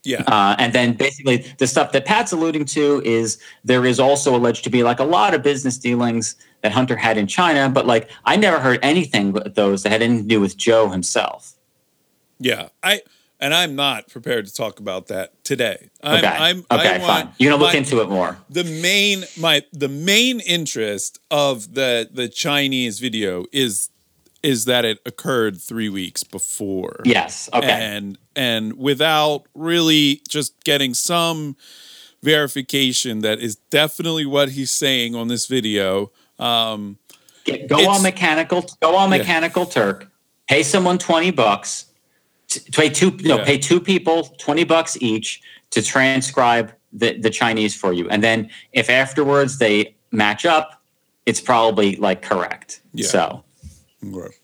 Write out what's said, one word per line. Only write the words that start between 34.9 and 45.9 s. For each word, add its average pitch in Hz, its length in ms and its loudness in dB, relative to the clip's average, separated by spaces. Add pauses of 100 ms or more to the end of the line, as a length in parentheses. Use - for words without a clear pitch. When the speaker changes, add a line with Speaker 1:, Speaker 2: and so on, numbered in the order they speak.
Speaker 1:
on 117 120 -6
this 120 180 -4
video. 101 640 0 (280)
Um, 113 580 -4 (480)
Speaker 2:
Get, 135 220 -6
go 143 120 2
Speaker 1:
it's 190 80 6
Speaker 2:
on 196 160 2
Mechanical, 175 640 0 (160)
go 165 140 4
on 190 160 4
Speaker 1:
Yeah. 185 80 4
Speaker 2:
Mechanical 170 460 0
Turk, 101 420 -2 (420)
pay 151 140 4
someone 185 340 2
twenty 170 340 2
bucks, 113 540 0 (640)
t-, - 100 -6 (140)
pay 156 160 4
two, 185 220 2 (100)
no, 151 160 2
Speaker 1:
Yeah. 101 80 -2
Speaker 2:
pay 143 120 2
two 175 220 2
people 165 460 0 (120)
twenty 156 280 0
bucks 160 360 0
each 110 400 -4 (280)
to 110 120 0
transcribe 127 920 0 (180)